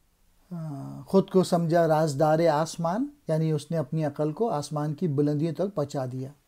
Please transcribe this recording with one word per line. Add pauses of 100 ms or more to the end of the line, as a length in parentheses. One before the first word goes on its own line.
(520)
अ,
खुद
को
समझा
राजदार
आसमान, (200)
यानी
उसने
अपनी
अकल
को
आसमान
की
बुलंदियों
तक
पहुँचा
दिया। (140)